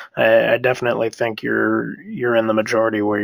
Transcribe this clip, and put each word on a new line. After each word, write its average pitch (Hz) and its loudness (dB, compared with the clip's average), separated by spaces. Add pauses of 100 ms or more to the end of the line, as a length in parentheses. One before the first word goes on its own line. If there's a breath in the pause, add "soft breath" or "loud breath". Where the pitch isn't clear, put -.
(160 loud breath)
I, 113 4
I 120 2
definitely 120 -2
think 113 -6
you're, 113 -2
you're 127 -2
in 113 2
the 110 0
majority 110 0
where 104 0